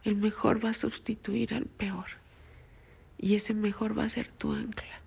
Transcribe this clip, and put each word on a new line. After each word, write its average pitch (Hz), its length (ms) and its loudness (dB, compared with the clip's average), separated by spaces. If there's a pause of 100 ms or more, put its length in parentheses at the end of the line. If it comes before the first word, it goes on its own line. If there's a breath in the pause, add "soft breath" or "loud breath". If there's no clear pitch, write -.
El 214 140 2
mejor 214 460 2
va 220 60 2
a 226 40 0
sustituir 226 800 -2
al 240 120 -2
peor. 190 400 -6 (1120 loud breath)
Y 196 180 4
ese 208 180 2
mejor 214 440 0
va 220 60 0
a 220 60 0
ser - 180 -4
tu - 260 -4
ancla. - 540 -8